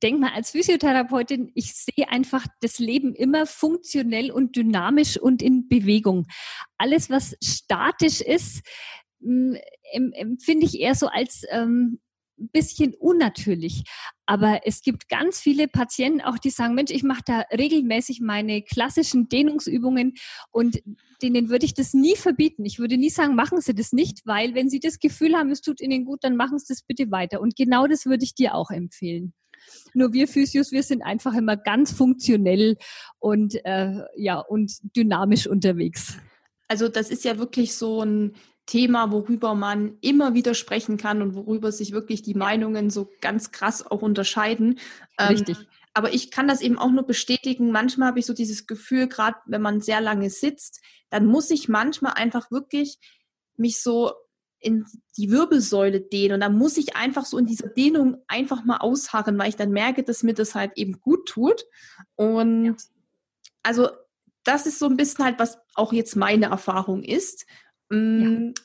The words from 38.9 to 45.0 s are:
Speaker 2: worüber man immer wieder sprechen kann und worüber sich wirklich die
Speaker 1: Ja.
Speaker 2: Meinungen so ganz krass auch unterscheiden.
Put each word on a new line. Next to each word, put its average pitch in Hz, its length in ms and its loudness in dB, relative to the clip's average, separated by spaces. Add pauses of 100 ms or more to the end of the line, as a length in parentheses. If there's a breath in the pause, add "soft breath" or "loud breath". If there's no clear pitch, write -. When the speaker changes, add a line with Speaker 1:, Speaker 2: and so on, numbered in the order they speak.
Speaker 2:
worüber 214 460 -2
man 208 440 -4
immer 277 340 4
wieder 240 200 2
sprechen 220 420 -4
kann 208 260 -2
und 196 120 -4
worüber 214 380 -4
sich 214 180 -8
wirklich 214 320 -6
die 202 120 -2
Speaker 1:
Ja. 196 40 2
Speaker 2:
Meinungen 214 520 0
so 202 200 -6 (100)
ganz 214 300 -4
krass - 340 -4
auch - 180 -6
unterscheiden. 220 760 0 (400 loud breath)